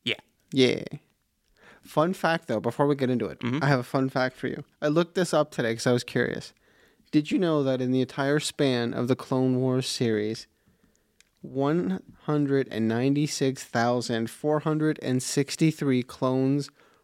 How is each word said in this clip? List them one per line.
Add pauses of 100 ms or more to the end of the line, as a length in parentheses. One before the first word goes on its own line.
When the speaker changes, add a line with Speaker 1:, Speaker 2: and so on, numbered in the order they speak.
Speaker 1:
Yeah. (380)
Speaker 2:
Yeah. (1000)
Fun
fact,
though,
before
we
get
into
it,
Speaker 1:
Mm-hmm.
Speaker 2:
I
have
a
fun
fact
for
you. (180)
I
looked
this
up
today
'cause
I
was
curious. (560)
Did
you
know
that
in
the
entire
span
of
the
Clone
Wars
series, (960)
one (220)
hundred
and
ninety-six
thousand
four
hundred
and
sixty-three
clones (360)